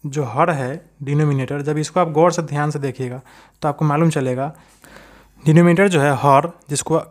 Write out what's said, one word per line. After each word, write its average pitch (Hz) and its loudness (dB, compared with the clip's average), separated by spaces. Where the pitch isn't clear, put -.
जो 143 -6
हर 135 0
है 135 -6
डिनोमिनेटर, 143 -2
जब 151 -4
इसको 156 -4
आप 170 0
गौर 160 4
से 170 -4
ध्यान 147 -4
से 151 -6
देखिएगा 131 -8
तो 156 -2
आपको 151 -2
मालूम 151 2
चलेगा 135 -4
डिनोमिनेटर 175 4
जो 170 2
है 143 2
हर, 139 4
जिसको 151 -2